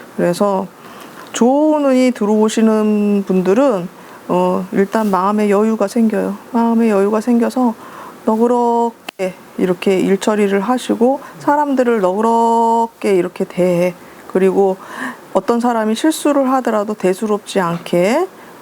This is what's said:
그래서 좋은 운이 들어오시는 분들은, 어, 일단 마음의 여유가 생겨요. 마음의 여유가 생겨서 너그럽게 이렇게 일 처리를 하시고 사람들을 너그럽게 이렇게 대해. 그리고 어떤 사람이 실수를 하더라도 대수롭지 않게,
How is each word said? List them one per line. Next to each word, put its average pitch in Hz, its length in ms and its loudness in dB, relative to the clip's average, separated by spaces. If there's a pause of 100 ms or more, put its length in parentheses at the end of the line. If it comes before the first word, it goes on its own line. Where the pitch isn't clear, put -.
(160)
그래서 190 520 0 (640)
좋은 294 540 2
운이 254 260 4
들어오시는 214 1160 2
분들은, 190 600 2 (420)
어, 180 420 0
일단 202 400 0
마음의 202 400 0
여유가 214 360 0
생겨요. 202 480 0 (160)
마음의 233 380 2
여유가 208 320 2
생겨서 233 540 0 (500)
너그럽게 233 1080 -2 (220)
이렇게 185 420 0
일 190 200 2
처리를 202 400 0
하시고 240 600 0 (200)
사람들을 262 600 0
너그럽게 226 1120 0
이렇게 185 300 -2
대해. 180 480 0 (340)
그리고 190 500 2 (560)
어떤 240 260 0
사람이 226 360 0
실수를 285 580 0
하더라도 220 420 -2
대수롭지 202 640 -2
않게, 180 680 0 (340)